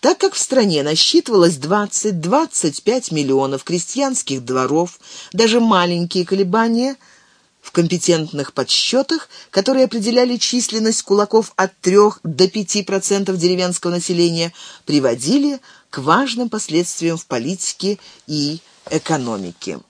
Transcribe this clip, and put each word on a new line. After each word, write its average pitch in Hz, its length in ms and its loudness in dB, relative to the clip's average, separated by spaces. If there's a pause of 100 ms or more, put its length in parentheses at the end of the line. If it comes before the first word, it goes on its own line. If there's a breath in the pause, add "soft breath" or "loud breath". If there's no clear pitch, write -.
Так 311 180 2
как - 160 0
в - 40 -6
стране 202 460 2
насчитывалось 170 720 2
двадцать-двадцать 190 1300 -2
пять 233 260 -2
миллионов 135 540 0
крестьянских 175 800 -4
дворов, 131 560 -2 (320 loud breath)
даже 226 260 2
маленькие 175 680 2
колебания – 226 720 0 (640 soft breath)
в - 120 -20
компетентных 165 800 0
подсчётах, 269 760 -2 (220 loud breath)
которые 262 360 2
определяли 240 500 0
численность 220 640 -2
кулаков 208 540 2
от 190 240 0
трёх 208 420 4
до 165 240 2
пяти 202 380 -4
процентов 196 540 -2
деревенского 180 520 0
населения, 170 600 0 (320 loud breath)
приводили 151 760 0 (320 soft breath)
к - 80 -10
важным 226 500 0
последствиям 165 680 -4
в - 100 -12
политике 180 720 -4 (300 loud breath)
и 151 320 -4 (280 soft breath)
экономике. 101 1000 -6